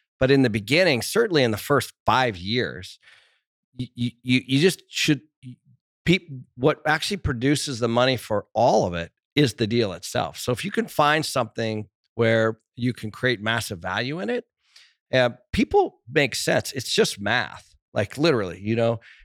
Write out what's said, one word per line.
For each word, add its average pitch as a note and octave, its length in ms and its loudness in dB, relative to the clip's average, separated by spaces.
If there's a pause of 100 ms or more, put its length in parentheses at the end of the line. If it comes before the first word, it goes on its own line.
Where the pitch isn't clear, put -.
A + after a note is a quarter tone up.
(180)
But C3 120 4
in C#3 100 6
the B2 80 6
beginning, A#2+ 520 2
certainly F#3 420 2
in A#2 80 2
the G#2+ 60 -2
first - 360 -2 (120)
five A#2+ 300 2
years, F2+ 640 -6 (800)
y-, B2+ 160 -6
y-, A#2+ 160 -4 (100)
you, B2+ 240 2
you C3+ 140 2
just F3+ 300 2
should, - 320 0 (200)
y-, B2 140 -18 (480)
peop-, F3+ 260 0 (260)
what C#3+ 300 0
actually D#3 300 -2
produces C3+ 640 -2
the A#2 80 0
money B2 300 2
for G#2 360 -4
all C3 320 4
of F2 80 -4
it E2+ 200 -8 (240)
is C#3+ 160 4
the A2+ 120 -2
deal G#2+ 280 0
itself. E2 440 -6
So - 140 -4
if B2 140 -4
you G3+ 60 -6
can A#3 160 -4
find D3+ 380 2
something A2 640 -4 (280)
where A2+ 440 2 (160)
you B2 160 -2
can G#2+ 200 -8
create B2 280 -2
massive A2 400 -4
value A2+ 400 -6
in G#3 100 -6
it, B3 140 -4 (720)
uh, B2+ 160 4 (240)
people F4+ 480 2 (100)
make C#3+ 240 2
sense. - 380 -2
It's - 200 -6
just G3 280 0
math, G#2 520 -4 (200)
like, G#2+ 240 -4
literally, A2 420 0
you G#2+ 160 -2
know? A#2 240 0 (260)